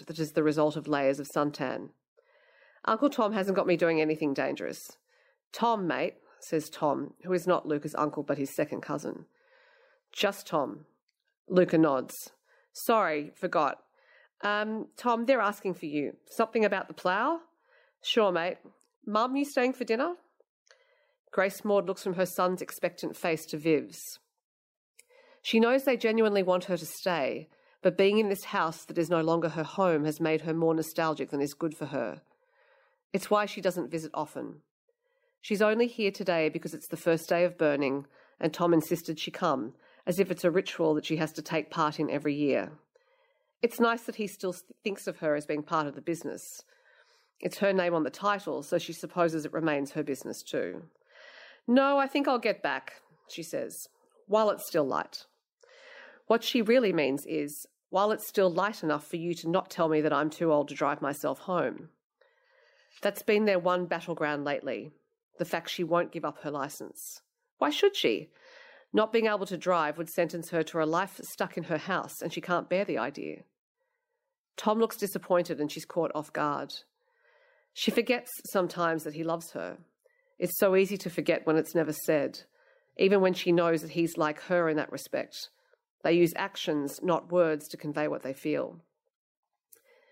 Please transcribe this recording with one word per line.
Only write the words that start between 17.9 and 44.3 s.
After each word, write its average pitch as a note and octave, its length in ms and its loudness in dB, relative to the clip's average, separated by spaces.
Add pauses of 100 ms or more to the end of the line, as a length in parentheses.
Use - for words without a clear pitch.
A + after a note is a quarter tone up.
"Sure, G#3 320 2
mate. E3+ 240 -2 (480)
Mum, A#3 320 0
you C#4+ 80 2
staying C4 280 2
for B3 120 -6
dinner?" C#4 320 -2 (1160)
Grace G3 320 -2
Maud G3+ 220 2
looks F#3 180 -6
from F#3 120 -2
her F3+ 100 0
son's F3+ 360 0
expectant - 540 -8
face D#3+ 300 -2
to - 120 -8
Viv's. D3 640 -2 (1200)
She - 180 4
knows B3 240 6
they C4 120 2
genuinely A3 480 4
want F3+ 220 2
her F3+ 120 -2
to E3 80 -8
stay, D3+ 640 -2 (340)
but F3+ 160 2
being G3+ 200 6
in A3 120 4
this G3 160 -2
house E3 400 -2
that E3 120 -8
is E3 120 0
no E3+ 120 4
longer E3 280 2
her D#3+ 140 -4
home E3 400 2
has D3+ 160 -2
made D#3 220 2
her D#3+ 120 -2
more E3 200 2
nostalgic D#3+ 560 -2
than C#3+ 120 -2
is D3 120 -2
good D#3 240 -6
for D#3 100 -8
her. C3 360 -6 (920)
It's F#3+ 160 -4
why G#3 160 4
she G3+ 160 -10
doesn't F3 300 -2
visit D#3+ 220 -6
often. C3+ 480 -8 (800)
She's G3+ 200 0
only G#3+ 240 4
here A3+ 240 -2
today F3 400 0
because D#3+ 240 -8
it's D3+ 140 -14
the D#3+ 100 -8
first E3 320 2
day F3 140 4
of F3 120 2
burning, C#3+ 520 0 (320)
and E3 120 0
Tom F3 220 2
insisted E3 460 0
she - 100 -8
come, C3+ 460 -2 (320)
as F3 120 0
if F#3 120 2
it's E3 120 -8
a F3+ 60 6
ritual D#3+ 460 2
that D3+ 100 -2
she D#3+ 120 -2
has D#3 160 -2
to D#3 100 -10
take D#3 260 -4
part D3+ 300 0
in D3+ 100 0
every D3 240 -2
year. C#3+ 460 0 (800)
It's A#3 180 -2
nice A#3 260 2
that A#3 100 -10
he G#3+ 100 -4
still F#3+ 280 -6